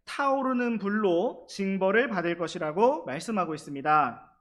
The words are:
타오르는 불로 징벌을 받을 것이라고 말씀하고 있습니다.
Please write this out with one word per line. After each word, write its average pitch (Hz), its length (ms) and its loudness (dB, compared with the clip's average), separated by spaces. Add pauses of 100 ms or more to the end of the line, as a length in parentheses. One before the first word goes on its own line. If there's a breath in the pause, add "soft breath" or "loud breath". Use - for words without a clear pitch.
타오르는 262 760 0
불로 196 720 0
징벌을 196 600 0
받을 170 300 -2
것이라고 175 680 0
말씀하고 160 480 -4
있습니다. 143 760 0 (100)